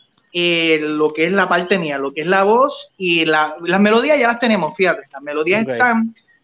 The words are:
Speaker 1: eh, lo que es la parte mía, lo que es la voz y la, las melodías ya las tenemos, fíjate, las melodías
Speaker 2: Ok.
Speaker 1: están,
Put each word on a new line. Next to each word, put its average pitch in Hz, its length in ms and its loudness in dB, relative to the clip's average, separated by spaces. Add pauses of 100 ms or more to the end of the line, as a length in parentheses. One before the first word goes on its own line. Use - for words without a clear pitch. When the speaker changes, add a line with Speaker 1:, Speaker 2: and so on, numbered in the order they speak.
(320)
Speaker 1:
eh, 170 480 2
lo 151 320 0
que 156 140 0
es 175 60 0
la 196 160 2
parte 180 300 0
mía, 147 200 -4
lo 139 140 -4
que 151 100 -8
es 156 40 -6
la 190 180 2
voz 247 520 0
y 170 280 0
la, 156 400 0
las 180 160 0
melodías 233 380 4
ya 233 100 2
las 233 100 -2
tenemos, 208 380 -2
fíjate, 175 260 0 (100)
las 139 100 -18
melodías 160 420 -2
Speaker 2:
Ok. 135 60 -8
Speaker 1:
están, 226 440 0 (300)